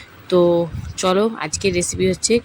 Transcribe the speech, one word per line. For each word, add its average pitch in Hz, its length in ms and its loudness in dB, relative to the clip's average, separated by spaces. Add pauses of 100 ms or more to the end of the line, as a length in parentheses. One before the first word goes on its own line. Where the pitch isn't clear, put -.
(300)
তো 180 100 4 (640)
চলো, 185 220 2 (200)
আজকের 185 340 -2
রেসিপি 180 340 -2
হচ্ছে 180 200 -2 (120)